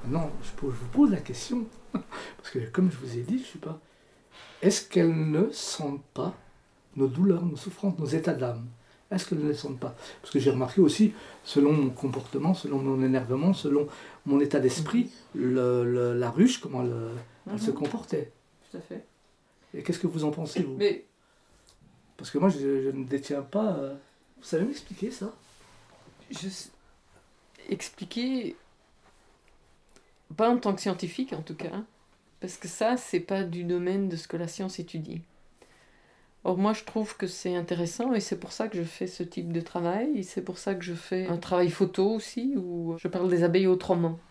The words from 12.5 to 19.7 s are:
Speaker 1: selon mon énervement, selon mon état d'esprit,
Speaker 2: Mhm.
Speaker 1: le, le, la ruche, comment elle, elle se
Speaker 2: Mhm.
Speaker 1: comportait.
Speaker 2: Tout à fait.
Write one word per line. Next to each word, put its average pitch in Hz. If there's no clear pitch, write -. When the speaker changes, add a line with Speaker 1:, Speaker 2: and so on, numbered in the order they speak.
Speaker 1:
selon 143
mon 135
énervement, 131
selon 147
mon 143
état 143
d'esprit, 156
Speaker 2:
Mhm. 143
Speaker 1:
le, 123
le, 120
la 120
ruche, 226
comment 135
elle, 120
elle 208
se 214
Speaker 2:
Mhm. -
Speaker 1:
comportait. -
Speaker 2:
Tout 180
à 175
fait. -